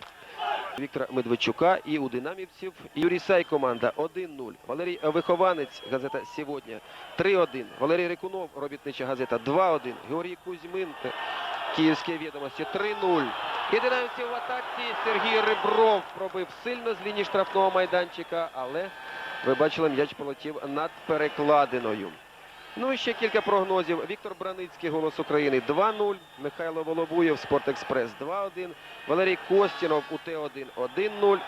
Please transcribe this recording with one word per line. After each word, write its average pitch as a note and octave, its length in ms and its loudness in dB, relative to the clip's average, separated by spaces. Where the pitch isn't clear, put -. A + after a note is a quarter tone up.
Віктора C3+ 320 -4
Медведчука B2+ 760 2
і D3+ 140 -2
у C#3 100 -2
динамівців F3+ 640 -8
Юрій F3 240 2
Сай F3 260 4
команда A#2+ 520 2
один E3 400 -4
нуль. A#2+ 160 -10
Валерій E3+ 360 -4
Вихованець, E3 800 2
газета C3+ 280 -4
«Сьогодні» C#3 420 -8
три F#3+ 200 4
один. C3+ 300 2
Валерій E3+ 300 2
Рикунов, F#3 480 -6
робітнича C#3 500 -8
газета B2+ 320 0
два D#3 320 4
один. B2 240 0
Георгій E3+ 340 -6
Кузьмин, F3+ 440 -8
Київські D#3+ 360 2
відомості D3 600 -6
три G3+ 300 -2
нуль. F3 200 4
І A3 80 4
динамівці B3 440 0
в A#3+ 100 -4
атаці. A#3+ 600 -6
Сергій A3 360 2
Ребров G#3+ 600 4
пробив F#3 280 -4
сильно A#3 300 -4
з F#3+ 120 -8
лінії G3+ 180 -2
штрафного F#3+ 460 4
майданчика, F3 840 0
але C#3+ 380 -4
ви C3 80 4
бачили, D#3 340 4
м'яч C#3+ 240 2
полетів D3 440 -8
над D3 240 -2
перекладиною. C#3 1040 2
Ну B3+ 140 0
і C4 40 0
ще - 160 -2
кілька A3 280 2
прогнозів. F#3 680 2
Віктор G#3 280 -8
Браницький, F#3 520 -6
«Голос D#3 300 0
України», C#3+ 400 4
два E3+ 320 2
нуль. G#3 220 0
Михайло D#3+ 440 -6
Волобуєв, D#3+ 560 2
«Спорт - 300 2
Експрес», B2+ 500 -2
два F3 240 -4
один. F3+ 320 -8
Валерій F3+ 300 4
Костінов F3 600 4
у D#3 80 -6
Т E3 180 -8
один C#3+ 300 -8
один C3 440 0
нуль. G3+ 280 8